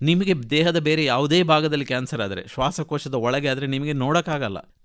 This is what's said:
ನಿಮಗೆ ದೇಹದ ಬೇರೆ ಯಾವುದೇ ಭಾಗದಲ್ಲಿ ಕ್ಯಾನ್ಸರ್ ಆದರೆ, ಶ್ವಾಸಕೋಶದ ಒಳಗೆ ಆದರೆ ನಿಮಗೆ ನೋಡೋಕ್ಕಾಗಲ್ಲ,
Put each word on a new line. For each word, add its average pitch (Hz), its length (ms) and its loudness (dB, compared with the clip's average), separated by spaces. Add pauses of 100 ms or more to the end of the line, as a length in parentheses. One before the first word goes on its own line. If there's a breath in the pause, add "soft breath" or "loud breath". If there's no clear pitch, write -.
ನಿಮಗೆ 170 480 2
ದೇಹದ 165 280 4
ಬೇರೆ 156 260 2
ಯಾವುದೇ 143 380 4
ಭಾಗದಲ್ಲಿ 151 420 2
ಕ್ಯಾನ್ಸರ್ 127 360 -4
ಆದರೆ, 98 340 -6
ಶ್ವಾಸಕೋಶದ 139 600 -4
ಒಳಗೆ 131 340 0
ಆದರೆ 135 180 -2
ನಿಮಗೆ 139 260 -2
ನೋಡೋಕ್ಕಾಗಲ್ಲ, 139 680 -2 (260)